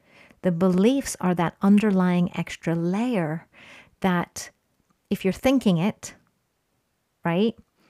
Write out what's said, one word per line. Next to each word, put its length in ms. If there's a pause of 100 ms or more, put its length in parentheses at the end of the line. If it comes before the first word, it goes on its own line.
(420)
The 100
beliefs 720
are 140
that 260
underlying 720
extra 400
layer 720 (540)
that 480 (600)
if 140
you're 80
thinking 460
it, 380 (1080)
right, 320 (340)